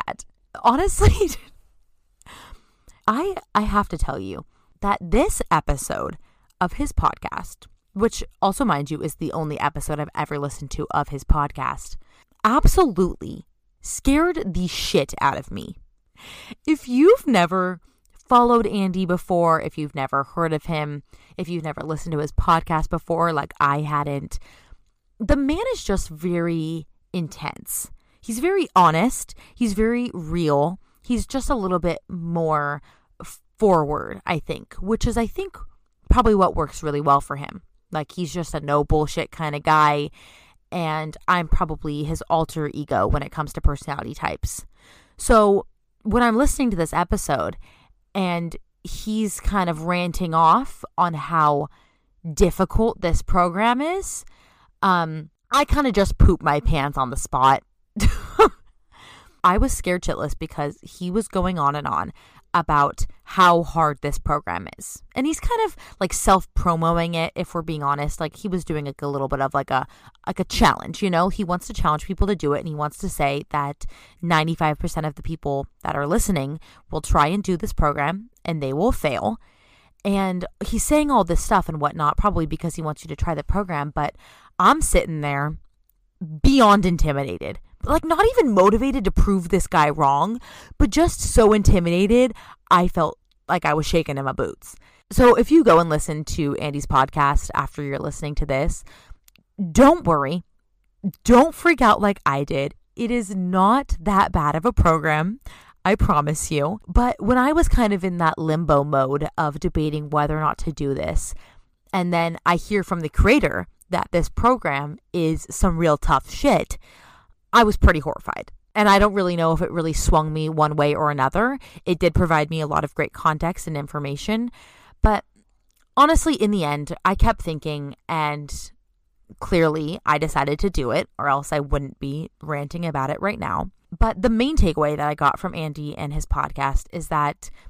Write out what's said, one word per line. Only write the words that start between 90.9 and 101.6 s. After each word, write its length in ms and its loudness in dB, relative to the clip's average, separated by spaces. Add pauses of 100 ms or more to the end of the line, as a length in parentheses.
so 340 6
intimidated, 800 4 (360)
I 180 4
felt 300 -2 (300)
like 180 0
I 80 0
was 120 0
shaking 320 0
in 80 -6
my 60 -2
boots. 440 -8 (360)
So 240 8
if 160 2
you 120 8
go 160 6
and 100 2
listen 360 -4
to 300 -2
Andy's 300 -6
podcast 680 0
after 300 -6
you're 160 -6
listening 360 -8
to 100 0
this, 380 -2 (880)
don't 340 6
worry. 380 0 (800)
Don't 300 6
freak 280 0